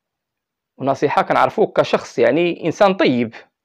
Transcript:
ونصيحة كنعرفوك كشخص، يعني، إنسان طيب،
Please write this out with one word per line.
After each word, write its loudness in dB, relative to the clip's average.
ونصيحة -2
كنعرفوك 0
كشخص، -2
يعني، 0
إنسان 2
طيب، -2